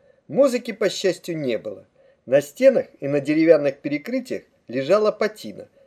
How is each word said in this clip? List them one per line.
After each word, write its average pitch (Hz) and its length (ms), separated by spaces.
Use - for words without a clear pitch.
Музыки, 240 440
по 196 160
счастью, 175 500
не 123 200
было. 101 280
На 135 140
стенах 233 460
и 143 80
на 143 120
деревянных 151 580
перекрытиях 147 640
лежала 165 420
патина, 202 580